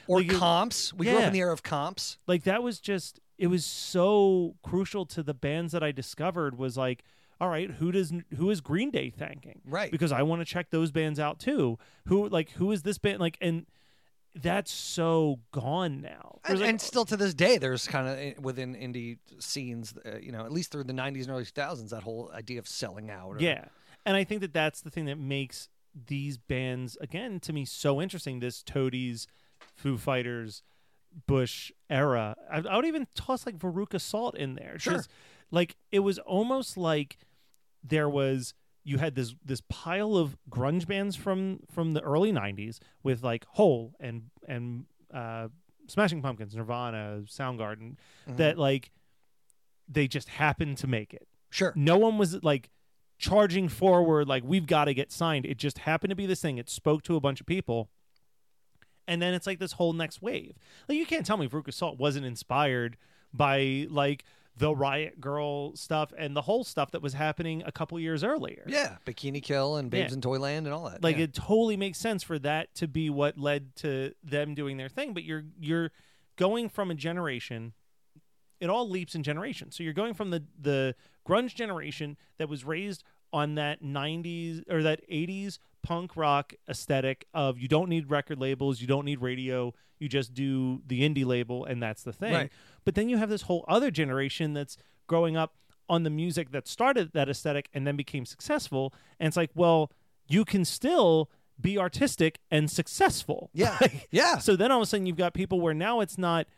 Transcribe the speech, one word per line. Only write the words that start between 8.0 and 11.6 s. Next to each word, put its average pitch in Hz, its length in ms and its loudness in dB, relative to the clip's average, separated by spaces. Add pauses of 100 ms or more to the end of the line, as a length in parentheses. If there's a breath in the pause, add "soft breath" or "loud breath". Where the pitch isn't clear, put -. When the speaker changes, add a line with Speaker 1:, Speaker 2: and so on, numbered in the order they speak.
Speaker 2:
who 180 140 2
is 190 100 2
Green 202 300 0
Day 131 180 -2
thanking? - 560 -12
Speaker 1:
Right. 170 260 -4
Speaker 2:
Because 156 220 2
I 127 100 2
wanna 165 220 0
check 175 260 -6
those 160 200 2
bands 156 280 0
out 151 200 -2
too. 165 400 0 (280 soft breath)